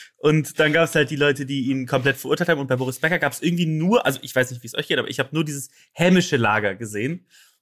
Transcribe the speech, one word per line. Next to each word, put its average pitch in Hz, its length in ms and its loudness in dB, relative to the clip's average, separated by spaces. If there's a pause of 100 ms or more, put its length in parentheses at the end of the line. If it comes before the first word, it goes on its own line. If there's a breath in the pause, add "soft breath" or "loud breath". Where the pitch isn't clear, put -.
(180 loud breath)
Und 151 420 0
dann 151 140 4
gab's 165 220 2
halt 147 140 2
die 156 60 -6
Leute, 143 300 2
die 135 220 -4
ihn 135 180 -2
komplett 131 320 0
verurteilt 156 320 -2
haben. 160 100 2
Und 139 80 -6
bei 127 80 0
Boris 127 240 -4
Becker 160 200 0
gab's - 220 -2
irgendwie 170 260 0
nur, 160 380 2
also 139 180 -2
ich - 120 -8
weiß 127 160 2
nicht, 120 120 -12
wie 120 40 -14
es - 80 -14
euch - 140 -6
geht, 156 80 0
aber 117 120 -2
ich - 100 -6
hab 131 120 -4
nur 156 140 0
dieses 143 240 -8 (240 soft breath)
hämische 180 420 4
Lager 107 400 2
gesehen. 110 500 -6 (360 soft breath)